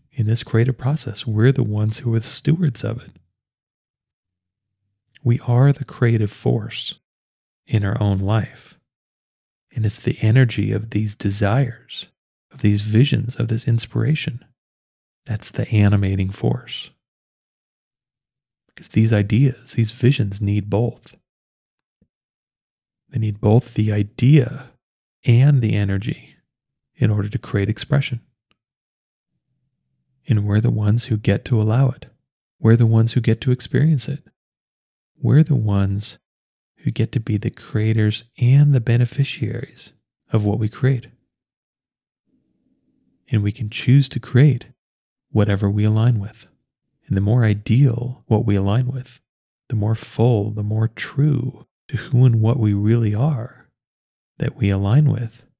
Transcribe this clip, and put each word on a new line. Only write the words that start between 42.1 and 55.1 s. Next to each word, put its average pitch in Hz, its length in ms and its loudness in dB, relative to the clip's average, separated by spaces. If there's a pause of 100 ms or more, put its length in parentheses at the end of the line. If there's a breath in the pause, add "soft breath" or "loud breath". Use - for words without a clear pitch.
And 110 140 0
we 101 80 -2
can 107 200 -8
choose 135 400 2
to - 100 -8
create 123 460 2 (640)
whatever 104 400 0
we 104 140 0
align 110 340 2
with. - 280 -12 (600)
And 101 100 -2
the 95 40 2
more 113 240 2
ideal 117 840 0
what 107 180 0
we 104 120 0
align 104 320 0
with, 127 320 -12 (480)
the 120 80 -4
more 107 180 -2
full, 110 560 0
the 104 120 -6
more 110 260 -2
true - 800 -4 (220)
to - 80 -6
who - 280 2
and 117 160 4
what 113 180 2
we 107 160 2
really 107 400 0
are 123 540 -4 (720)
that - 180 -4
we 101 140 0
align 104 400 2